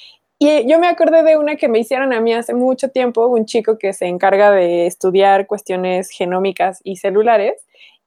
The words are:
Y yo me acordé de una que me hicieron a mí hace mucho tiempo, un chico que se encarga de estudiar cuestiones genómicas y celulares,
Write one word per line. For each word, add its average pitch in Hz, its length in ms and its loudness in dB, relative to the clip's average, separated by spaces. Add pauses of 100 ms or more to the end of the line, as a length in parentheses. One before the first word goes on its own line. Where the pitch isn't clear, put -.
(380)
Y 294 300 2
yo 320 100 4
me 349 100 2
acordé 330 360 2
de 311 120 4
una 302 200 -2
que 294 120 -2
me 226 120 0
hicieron 262 320 -2
a 226 80 -2
mí 226 140 0
hace 233 200 -6
mucho 254 360 -2
tiempo, 240 360 0
un 233 200 0
chico 220 320 -2
que 196 140 -4
se 185 140 -6
encarga 196 460 2
de 175 340 2
estudiar 196 600 2
cuestiones 185 640 -6
genómicas 185 760 -4
y 190 120 -10
celulares, 214 580 0 (520)